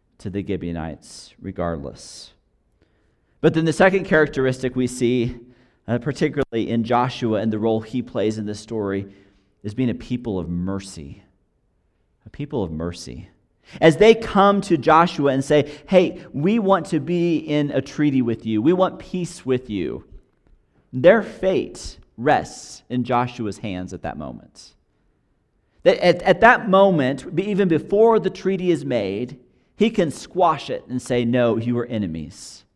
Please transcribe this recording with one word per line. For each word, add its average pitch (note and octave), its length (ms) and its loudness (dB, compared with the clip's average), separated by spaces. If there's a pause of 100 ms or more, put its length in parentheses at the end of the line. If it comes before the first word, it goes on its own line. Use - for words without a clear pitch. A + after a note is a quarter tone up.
(180)
to G#2 120 -12
the F2+ 160 -6
Gibeonites E2+ 920 -10
regardless. E2+ 920 -10 (1040)
But E3 120 4
then D#3+ 120 0
the D#3+ 80 2
second F#3+ 320 4
characteristic C3 720 0
we B2+ 100 0
see, A#2+ 540 -2 (480)
uh, A#2+ 100 -2
particularly C3 720 -4
in A#2 140 0
Joshua A#2+ 560 0
and A2 120 -2
the G#2+ 60 -4
role A2 220 0
he B2 200 -6
plays A2 380 -4
in G#2 80 -8
this G2+ 140 -10
story, G2 520 -6 (520)
is G#2 100 -8
being B2 160 0
a F2+ 40 -4
people A#2+ 440 -6
of E2 100 -6
mercy. F2 760 -8 (1080)
People C#3+ 300 -6
of D#2+ 100 -6
mercy. D#2 560 -10 (520)
As D#3+ 160 6
they G#3+ 180 8
come G3+ 480 2
to E3+ 140 0
Joshua D#3 560 2
and C3+ 120 -2
say, D3 260 2 (180)
"Hey, F#3 440 4
we F#3+ 260 2
want F#3+ 280 2
to D#3 140 -2
be E3+ 360 0
in D3 340 -2
a C3 100 0
treaty C#3 400 0
with A#2 240 -2
you. A2 160 0
We D3 120 4
want F3+ 260 2
peace - 480 -10
with B2+ 240 -2
you." D2 340 -6 (880)
Their F3 300 6
fate - 760 -4 (200)
rests - 720 -4
in B2 140 -4
Joshua's A#2+ 540 -4
hands F#2 360 -10
at E2+ 80 -14
that C#2+ 160 -10
moment. - 560 -16 (1120)
That F#3 200 6
at, F3 180 2
at F#3 200 2
that A3+ 260 6
moment, E3 640 2
be-, G3 140 -2
even G3 200 0
before G#3 500 4
the F3+ 120 -2
treaty F#3 400 -2
is C#3+ 140 0
made, A#2 540 -4 (380)
he A3 120 4
can F3+ 220 0
squash E3 580 -2
it - 200 -8
and B2 120 -6
say, B2 240 0
"No, A#2+ 320 2
you A#2+ 220 -2
are A#2 80 -4
enemies." E2 800 -8 (120)